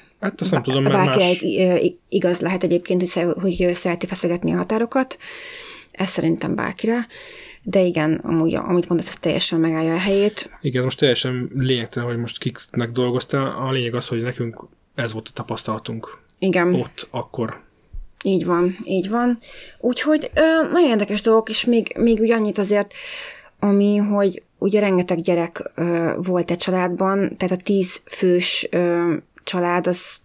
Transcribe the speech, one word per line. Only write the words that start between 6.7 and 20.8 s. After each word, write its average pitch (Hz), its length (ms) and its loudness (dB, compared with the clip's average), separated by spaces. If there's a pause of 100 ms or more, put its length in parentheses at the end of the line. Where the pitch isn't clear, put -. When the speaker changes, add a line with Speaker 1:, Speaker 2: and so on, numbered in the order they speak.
Speaker 2:
De 190 180 2
igen, 160 320 2
amúgy, 165 420 0
amit 175 340 0
mondasz, 170 180 0
ez - 80 -8
teljesen 165 440 0
megállja 160 340 0
a 170 40 0
helyét. 196 540 0 (100)
Speaker 1:
Igen, 127 160 -2
ez 127 60 2
most 127 160 -2
teljesen 127 540 2
lényegtelen, 123 540 -2
hogy 120 100 -4
most 117 200 -6
kiknek 120 540 -6
dolgoztál. 127 760 -2
A 131 40 -2
lényeg 123 240 -2
az, 120 120 -4
hogy 117 140 -4
nekünk 120 460 -6 (280)
ez 117 180 -4
volt 110 140 -10
a - 60 -16
tapasztalatunk. 113 880 -8 (160)
Speaker 2:
Igen. 180 340 2
Speaker 1:
Ott, - 360 -4
akkor. 120 500 -6 (640)
Speaker 2:
Így 190 220 2
van, 180 380 2
így 190 260 -2
van. 240 280 0 (420)
Úgyhogy, 294 540 0
ö, - 80 2 (300)
nagyon 339 180 4